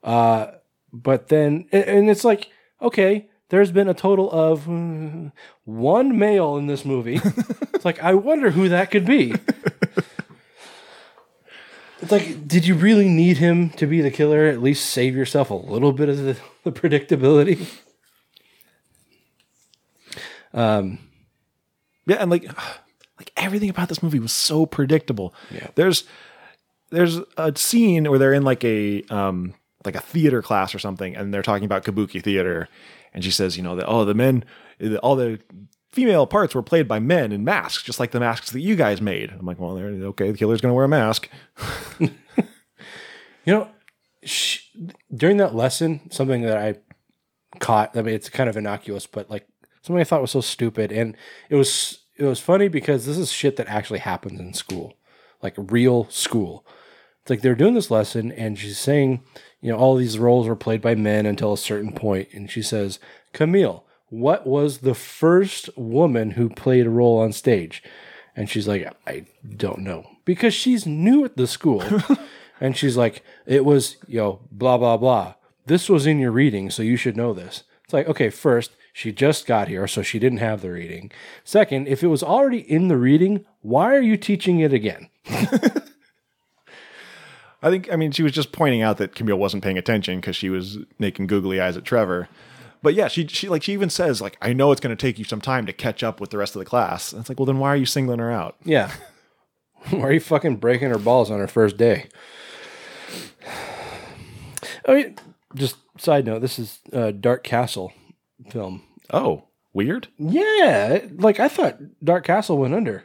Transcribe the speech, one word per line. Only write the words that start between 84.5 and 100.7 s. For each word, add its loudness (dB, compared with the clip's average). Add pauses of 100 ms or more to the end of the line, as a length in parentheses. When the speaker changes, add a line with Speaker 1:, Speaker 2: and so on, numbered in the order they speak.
Speaker 1:
it 4
again? -4
<laughs> -20 (2250)
Speaker 2:
I 4
think, -2
I -2
mean, 0
she -2
was 2
just -4
pointing 2
out 2
that -4
Camille -2
wasn't -2
paying -2
attention -2
'cause -8
she -4
was -6 (200)
making -4
googly 0
eyes -2
at -14
Trevor. -2 (540)
But 4
yeah, 0
she, -4
she, -8
like, -2
she -4
even -2
says, -2
like, -10
"I -2
know 4
it's 2
gonna -6
take -4
you -8
some -8
time -2
to -10
catch -6
up -6
with -12
the -8
rest -6
of -10
the -12
class." -2
And -14
it's -14
like, -12
well, 0
then 0
why 0
are 0
you 0
singling -2
her -4
out? -6
Speaker 1:
Yeah. 0
<laughs> -18
Why -2
are 0
you 2
fucking 0
breaking 0